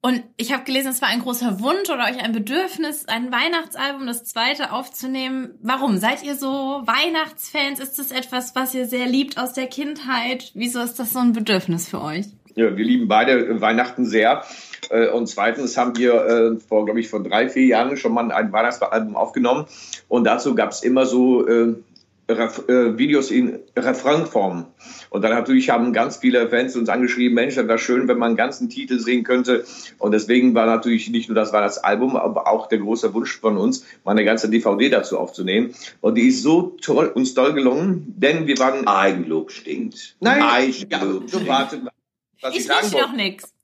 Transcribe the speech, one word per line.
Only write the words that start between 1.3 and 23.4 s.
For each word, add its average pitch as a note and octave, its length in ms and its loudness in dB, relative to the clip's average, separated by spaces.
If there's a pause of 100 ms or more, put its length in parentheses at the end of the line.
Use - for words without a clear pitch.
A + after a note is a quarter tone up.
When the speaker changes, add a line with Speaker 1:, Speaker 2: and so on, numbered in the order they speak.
Speaker 1:
Wunsch F4 300 -2
oder B3+ 160 -2
euch B3 180 -2
ein A3+ 100 -4
Bedürfnis, D4 760 -4
ein A#3+ 240 -4
Weihnachtsalbum, C#4 760 -4
das A#3 180 -8
zweite, C4 480 -4
aufzunehmen. C4 880 -8
Warum? B3+ 340 0
Seid A#3 260 -2
ihr C#4+ 140 -8
so C4+ 480 -4
Weihnachtsfans? D4 960 -2
Ist C4+ 180 -10
das C4+ 120 -8
etwas, B3+ 440 -8
was B3+ 200 -4
ihr B3+ 120 -2
sehr B3 200 -4
liebt C4 320 0
aus B3 160 -6
der C4 140 -6
Kindheit? C4 840 -6
Wieso A#3+ 260 -4
ist A#3+ 180 -8
das A3+ 160 -6
so B3+ 60 -2
ein A#3+ 120 4
Bedürfnis F#3+ 560 0
für - 140 -8
euch? D#3 240 -6 (280)
Speaker 2:
Ja, A2 200 2
wir A2+ 100 -2
lieben A#2+ 240 2
beide A2+ 520 4
Weihnachten A#2 460 0
sehr. A2 360 4 (460)
Äh, A2+ 200 4
und A#2 180 0
zweitens A#2 500 -2
haben B2 220 0
wir, A#2+ 160 4 (100)
äh, A2+ 360 4
vor, G#2+ 260 0
glaub A2 100 0
ich, A2+ 120 -2
vor G#2 140 -4
drei, G#2+ 280 0
vier C3 160 4
Jahren B2 320 2
schon A2+ 160 -2
mal A#2+ 160 0
ein G#2+ 220 -2
Weihnachtsalbum A2 640 0
aufgenommen. B2+ 500 0 (420)
Und A#2+ 160 2
dazu A#2 300 2
gab's A2 280 -2
immer C3 220 4
so, B2+ 420 4
äh, A#2 280 4 (560)
Ref-, A2+ 380 -2
äh, A#2+ 280 4
Videos C#3 340 2
in B2 280 2 (180)